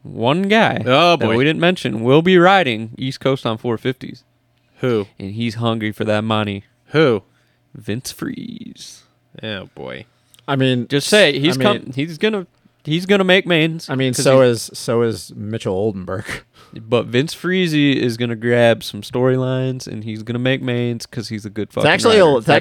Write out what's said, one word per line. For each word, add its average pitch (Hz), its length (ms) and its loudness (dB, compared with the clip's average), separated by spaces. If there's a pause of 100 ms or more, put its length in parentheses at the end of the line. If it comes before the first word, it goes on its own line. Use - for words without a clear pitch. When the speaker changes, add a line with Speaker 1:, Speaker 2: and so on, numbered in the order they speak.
Speaker 1:
One 117 400 -2
guy 196 420 2
Speaker 2:
Oh, 156 300 4
Speaker 1:
that 127 100 -2
Speaker 2:
boy. 113 100 0
Speaker 1:
we 123 80 2
didn't 160 180 0
mention 170 420 0
will 131 180 6
be 185 160 4
riding 151 580 4
East 131 240 -8
Coast 135 280 -2
on 113 100 -2
four 117 220 -4
fifties. 123 440 -8 (580)
Speaker 2:
Who? 110 260 0 (120)
Speaker 1:
And 98 120 -10
he's 113 240 -4
hungry 113 360 -2
for 107 140 -8
that 107 180 0
money. 107 400 -2 (240)
Speaker 2:
Who? 135 360 2 (520)
Speaker 1:
Vince 107 360 -8
Freeze. - 920 -12 (380)
Speaker 2:
Oh, 101 240 -8 (100)
boy. 65 300 -12 (420)
Speaker 3:
I 139 80 -2
mean, 127 320 0
Speaker 1:
Just 139 200 -2
say 165 320 4
he's 147 160 2
Speaker 3:
I 135 80 -2
mean, 120 200 0
Speaker 1:
come, - 100 -14
he's 151 240 -6
gonna 208 300 -2 (360)
he's 165 220 -2
gonna 196 180 4
make 185 220 4
mains 165 440 0
Speaker 3:
I 143 60 -4
mean, 127 180 0
Speaker 1:
'cause 131 100 -2
Speaker 3:
so 135 180 6
Speaker 1:
he 127 80 6
Speaker 3:
is, 117 240 -4
so 120 300 -2
is 110 320 -6
Mitchell 110 400 -6
Oldenburg. 95 500 -4
<laughs> - 100 -10 (380)
Speaker 1:
But 113 340 -2
Vince 123 260 0
Freeze 180 400 -2
is 135 420 2
gonna 117 220 -4
grab 117 440 2
some - 200 -10
storylines, 131 840 -2
and 107 180 -10
he's 110 180 -8
gonna 120 160 -6
make 131 220 0
mains 120 440 -4
'cause 110 220 -10
he's 110 180 -10
a 107 40 -10
good 104 180 -6
Speaker 3:
It's - 80 -20
Speaker 1:
fucking - 140 0
Speaker 3:
actually 214 320 4
Speaker 1:
writer. 160 100 6
Speaker 3:
a, 135 60 4
it's 113 100 -2
Speaker 1:
That's 151 140 6